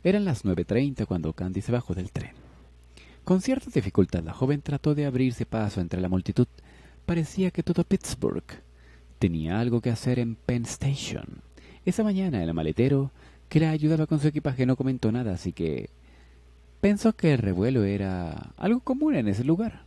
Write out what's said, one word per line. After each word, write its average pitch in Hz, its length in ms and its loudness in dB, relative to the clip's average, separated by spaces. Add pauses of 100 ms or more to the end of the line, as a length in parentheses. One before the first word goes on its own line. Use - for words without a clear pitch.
Eran 202 200 2
las 151 200 -2
nueve 90 200 2
treinta 127 420 0
cuando 80 260 -2
Candy 90 280 -4
se 113 120 -2
bajó 120 220 -2
del 90 180 -6
tren. - 200 -8 (920)
Con 185 160 4
cierta 262 300 -4
dificultad, 92 540 2
la 80 80 -10
joven 143 300 -2
trató 143 340 -2
de 147 100 -2
abrirse 123 400 0
paso 107 340 -2
entre 90 200 -2
la 90 80 -2
multitud. 92 400 2 (580)
Parecía 175 460 0
que 165 100 -4
todo 175 220 0
Pittsburgh - 600 -2 (760)
tenía 82 400 0
algo 120 200 0
que 120 100 -2
hacer 123 280 0
en 117 160 -2
Penn 120 300 -2
Station. - 760 -6 (420)
Esa 185 180 0
mañana, 190 400 0
el 82 100 0
maletero 131 600 2 (360)
que 156 120 4
la 160 100 2
ayudaba 156 360 2
con 156 120 0
su 143 80 0
equipaje 135 400 0
no 127 80 4
comentó 127 380 0
nada, 117 220 -2
así 87 180 -4
que 73 380 -4 (880)
pensó 208 320 4
que 156 220 4
el 123 40 2
revuelo 104 460 2
era 92 720 -2
algo 240 240 0
común 285 340 0
en 113 140 2
ese 101 160 0
lugar. 180 420 0